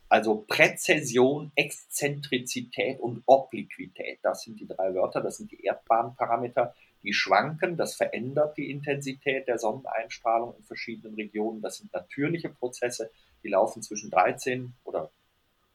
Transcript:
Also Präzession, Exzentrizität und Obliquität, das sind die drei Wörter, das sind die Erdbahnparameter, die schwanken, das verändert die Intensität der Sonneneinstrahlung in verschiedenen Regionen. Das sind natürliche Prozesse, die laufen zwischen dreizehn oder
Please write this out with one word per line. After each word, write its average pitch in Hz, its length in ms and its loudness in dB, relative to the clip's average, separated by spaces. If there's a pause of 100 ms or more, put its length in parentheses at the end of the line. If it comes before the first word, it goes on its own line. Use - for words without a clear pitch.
Also 107 400 4
Präzession, 147 1040 4
Exzentrizität 135 1400 -2
und 120 280 -6
Obliquität, - 960 2
das 107 200 0
sind 107 160 -14
die 104 80 -14
drei - 280 -2
Wörter, 180 260 0
das 101 160 -6
sind - 160 -14
die - 120 -12
Erdbahnparameter, 120 1080 0 (300)
die 104 80 -4
schwanken, 151 640 2
das - 180 -2
verändert 139 600 0
die 139 140 -6
Intensität 139 760 -4
der 120 120 0
Sonneneinstrahlung 117 1000 -2
in - 60 -20
verschiedenen 110 500 -12
Regionen. 107 480 -4
Das 98 140 -6
sind - 160 -18
natürliche 151 560 -4
Prozesse, 120 600 -6 (340)
die - 40 -10
laufen 101 340 2
zwischen - 280 -10
dreizehn 123 640 2 (100)
oder 165 260 -6 (640)